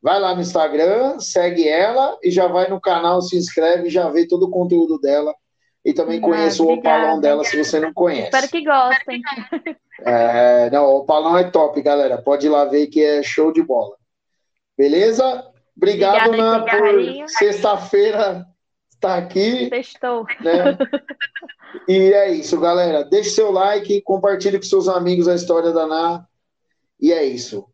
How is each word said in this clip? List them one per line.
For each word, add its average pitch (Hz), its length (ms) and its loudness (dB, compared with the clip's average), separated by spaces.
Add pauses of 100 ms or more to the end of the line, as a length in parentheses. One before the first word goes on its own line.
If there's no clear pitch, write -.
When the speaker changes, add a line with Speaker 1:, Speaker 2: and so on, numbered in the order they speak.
Speaker 1:
Vai 185 160 0
lá 190 160 -2
no 180 60 -6
Instagram, 175 800 0
segue 175 480 0
ela, 226 540 0
e 185 80 2
já 180 180 2
vai 185 200 0
no 190 120 -6
canal, 175 420 0
se 180 140 -4
inscreve, 170 520 0
já 170 220 0
vê 165 160 2
todo 175 180 0
o 180 60 -4
conteúdo 175 500 0
dela. 147 320 0 (520)
E 147 80 0
também 165 260 -2
Speaker 2:
Ah, - 40 -6
Speaker 1:
conheça 165 400 0
o 165 40 2
Speaker 2:
obrigada. 160 360 2
Speaker 1:
opalão 156 180 0
dela, 147 240 2
se - 120 -4
você 151 240 -2
não 156 120 -6
conhece. 156 320 -2 (120)
Speaker 2:
Espero 269 120 0
que 330 160 -6
gostem. 254 560 0 (840)
Speaker 1:
É, 120 680 4
não, 143 160 4
o 135 120 6
opalão 156 400 0
é 185 120 4
top, 147 320 2
galera. 139 380 0
Pode 143 260 0
ir 151 40 2
lá 147 140 4
ver 143 240 0
que 151 160 0
é 147 180 0
show 156 300 0
de 160 100 0
bola. 113 320 -4 (840)
Beleza? 220 680 0 (300)
Obrigado, 196 520 2
Speaker 2:
Obrigada 226 60 2
aí 220 60 0
Speaker 1:
Ná, 226 240 2
Speaker 2:
pelo 226 180 0
Speaker 1:
por 208 140 4
Speaker 2:
carinho. 269 320 -4
Speaker 1:
sexta-feira 202 1160 0 (460)
estar 185 260 -4
aqui. 208 500 -2
Speaker 2:
Sextou. 247 560 -6 (160)
Speaker 1:
Né? 175 380 0
Speaker 2:
<laughs> - 720 -10 (360)
Speaker 1:
E 190 240 4
é 202 180 4
isso, 156 300 -4
galera. 170 420 0
Deixe 196 280 0
seu 214 200 0
like, 202 520 0
compartilhe 196 560 0
com 190 60 -4
seus 190 240 0
amigos 180 380 0
a 180 80 4
história 170 380 0
da 160 140 0
Ná. 170 400 -4 (760)
E 147 100 4
é 165 140 2
isso. 117 500 -8